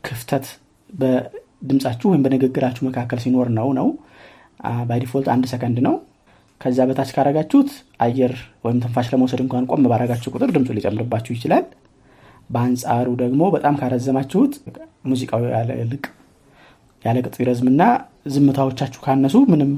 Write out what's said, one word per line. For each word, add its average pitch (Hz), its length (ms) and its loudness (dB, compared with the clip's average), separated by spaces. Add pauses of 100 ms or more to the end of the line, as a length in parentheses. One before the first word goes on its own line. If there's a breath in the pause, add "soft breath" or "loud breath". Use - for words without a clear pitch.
ክፍተት - 420 -6 (440)
በድምጻችሁ 131 1160 -2
ወይም 165 160 4
በንግግራችሁ 127 600 0
መካከል 127 360 -4
ሲኖር 127 320 0
ነው 113 220 0
ነው። 135 140 0 (720 loud breath)
አ፣ - 120 -6 (120)
by 120 160 -2
default 135 280 -4
አንድ 127 200 0
ሰከንድ 120 320 -4
ነው። 160 160 2 (680 soft breath)
ከዛ 127 220 0
በታች 131 280 -2
ካረጋችሁት 151 580 2 (320)
አየር 123 300 2 (280)
ወይም 120 200 0
ትንፋሽ 120 280 -2
ለመውሰድ 127 340 0
እንኳን 127 240 -2
ቆም 143 200 0
ባረጋችሁ 120 440 0
ቁጥር 254 220 -2
ድምፁ 143 200 2
ሊጨምርባችሁ 113 600 -4
ይችላል። 131 340 0 (840 soft breath)
በአንጻሩ 120 680 0
ደግሞ 123 340 0
በጣም 147 260 2
ካረዘማችሁት 135 760 0 (500)
ሙዚቃው 120 440 -2
ያለ 117 220 -2 (140)
ልቅ፣ 120 200 -6 (1000 soft breath)
ያለ 117 160 2
ቅጥ 120 160 -8
ይረዝምና 123 440 2 (460)
ዝምታዎቻችሁ 135 760 2
ካነሱ 135 340 2 (120)
ምንም፣ 147 300 4